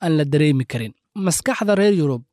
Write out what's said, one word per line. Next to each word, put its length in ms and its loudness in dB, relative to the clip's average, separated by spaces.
aan 160 0
la 80 2
dareemi 400 2
karin. 280 -8
Maskaxda 600 -2
reer 180 4
Yurub 400 0